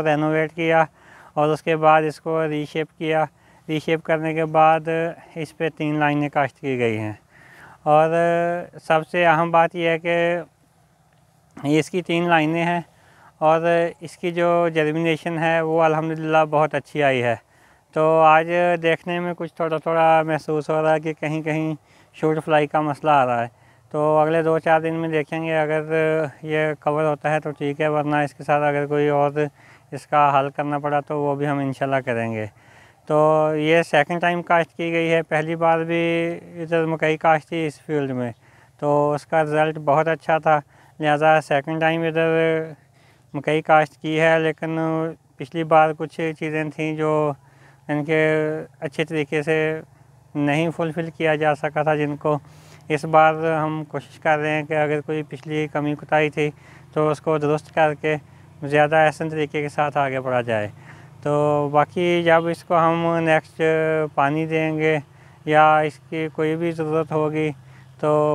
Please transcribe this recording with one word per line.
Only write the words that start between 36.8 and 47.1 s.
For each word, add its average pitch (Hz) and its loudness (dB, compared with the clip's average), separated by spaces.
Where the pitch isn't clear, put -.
मकई 156 0
काश्त 160 2
थी 165 -4
इस 143 -8
फील्ड 143 -2
में, 123 -4
तो 147 2
उसका 160 0
रिज़ल्ट 156 0
बहुत 151 2
अच्छा 160 0
था, 156 4
लिहाजा 156 4
सेकंड 156 -2
टाइम 165 0
इधर 160 0
मकई 151 -2
काश्त 156 4
की 156 -4
है। 160 4
लेकिन 160 -4
पिछली 160 -6
बार 160 4
कुछ 156 -10
चीज़ें 156 -4
थीं 156 -6
जो 151 0